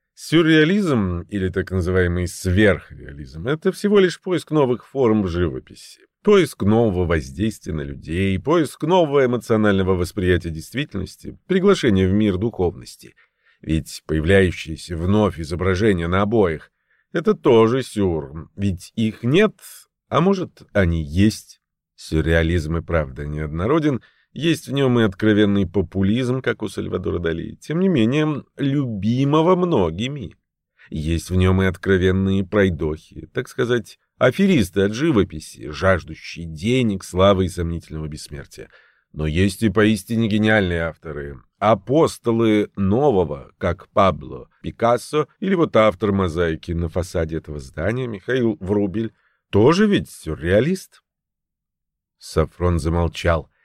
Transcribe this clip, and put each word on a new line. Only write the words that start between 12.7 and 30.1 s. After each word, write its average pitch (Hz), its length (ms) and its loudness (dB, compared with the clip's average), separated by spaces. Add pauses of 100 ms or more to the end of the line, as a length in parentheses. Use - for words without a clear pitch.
Ведь - 460 -4
появляющиеся 85 880 0
вновь 98 420 0
изображения 90 680 -2
на 92 160 0
обоях — 101 480 0 (400)
это 202 240 0
тоже 120 480 4
сюр, 80 720 -4
ведь 98 400 -6
их 110 260 -4
нет, 165 320 2 (560)
а 123 100 0
может, 185 440 -2 (100)
они 85 300 0
есть. 92 580 0 (360)
Сюрреализм 80 800 0
и 82 60 -4
правда 73 440 -4
неоднороден — 90 760 -2 (320)
есть 151 340 -4
в 123 60 -10
нем 131 260 2
и 113 40 4
откровенный 101 600 2
популизм, 104 760 -2
как 117 200 -4
у 107 60 -6
Сальвадора 92 520 -6
Дали, 82 360 -6
тем 156 240 -6
не 190 80 2
менее, 147 560 0 (140)
любимого 139 1000 0
многими. 127 800 -2 (540)